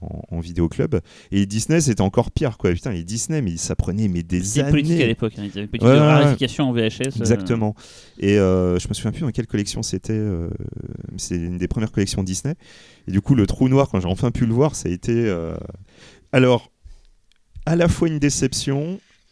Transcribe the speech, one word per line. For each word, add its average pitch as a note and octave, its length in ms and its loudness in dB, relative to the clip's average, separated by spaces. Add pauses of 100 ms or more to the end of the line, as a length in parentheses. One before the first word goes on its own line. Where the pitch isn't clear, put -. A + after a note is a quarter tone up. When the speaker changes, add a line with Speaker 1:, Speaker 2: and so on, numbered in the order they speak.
Speaker 1:
en, - 340 -12
en E2+ 40 -4
vidéoclub. E2+ 560 -2 (360)
Et G2 140 2
Disney, A2 340 0
c'était C3 220 2
encore G2 300 2
pire, B2+ 260 -2
quoi. F#2+ 140 2
Putain, F2 200 -2
les E2+ 120 -4
Disney, A#2+ 400 -4
mais F2 120 -2
ça E2+ 200 -6
prenait, G#2 320 -4
mais F2 160 -2
des F2 180 -2
Speaker 2:
C'était G#2+ 200 -2
une C#3 100 0
politique D3 220 2
Speaker 1:
années. D#3 100 2
Speaker 2:
à - 20 2
l'époque, A2+ 320 -2
hein. G#2 80 -8
Ils G2 60 -10
avaient G2+ 100 -10
une G#2 60 -8
politique A2+ 200 4
Speaker 1:
Ouais, C3 60 10
Speaker 2:
de D3 60 8
Speaker 1:
ouais, D3+ 80 6
ouais. D3+ 40 8
Speaker 2:
raréfaction D3 560 4
en B2 60 0
V A2+ 140 2
H B2 220 -4
S, B2+ 60 -8
euh. A2+ 40 -4
Speaker 1:
Exactement. A2 560 0 (420)
Et, G2+ 220 4
euh, F2+ 400 2
je - 80 -8
me G2+ 80 -4
souviens A2 160 -6
plus - 100 -8
dans D3 80 -2
quelle A2+ 160 -4
collection G#2+ 380 -4
c'était. - 300 -6
Euh, G2 360 -4 (680)
c'est - 180 -6
une F2 240 -4
des F2 80 -4
premières A2 240 -2
collections G2 320 0
Disney. F#2+ 320 -4 (520)
Et - 40 -6
du G2 100 2
coup, C#3+ 140 4
le G#2 100 4
Trou B2+ 240 2
Noir, C3+ 200 4
quand G2 100 0
j'ai F2 80 -2
enfin F#2+ 240 0
pu A#2+ 160 0
le A2+ 80 0
voir, D3 180 2
ça - 160 -6
a - 20 -2
été, F2+ 220 -4
euh, F2+ 400 -2 (800)
alors, B2+ 400 2 (960)
à D#3+ 80 0
la E3+ 140 4
fois E3+ 180 0
une D#3 100 -2
déception C#3+ 840 -2 (320)